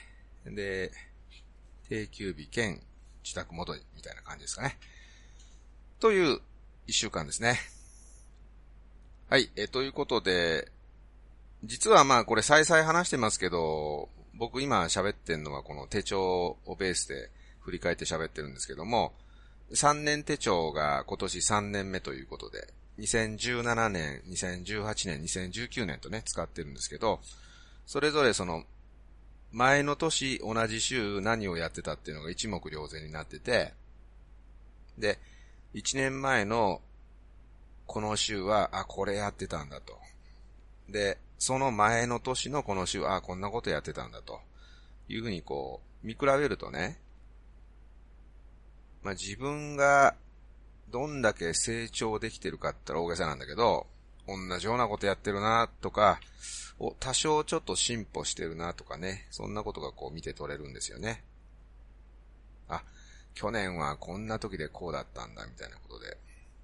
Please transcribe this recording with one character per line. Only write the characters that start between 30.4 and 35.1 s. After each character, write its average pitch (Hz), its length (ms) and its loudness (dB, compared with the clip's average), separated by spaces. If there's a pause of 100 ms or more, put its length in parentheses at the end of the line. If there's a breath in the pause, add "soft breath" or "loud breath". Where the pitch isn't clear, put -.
同 113 260 0
じ 110 140 -2
週 104 400 0
何 110 280 0
を 85 80 -2
や 82 120 -2
っ - 20 -8
て - 100 -10
た 80 120 -4
っ 76 40 -6
て - 140 -12
い 76 40 -8
う - 20 -10
の 76 80 -12
が 82 60 -6
一 110 180 -4
目 90 200 -6
瞭 78 200 -8
然 78 180 -12
に 76 60 -12
な 78 100 -8
っ - 40 -14
て - 120 -14
て、 98 340 0 (1300)
で、 107 200 0 (540 soft breath)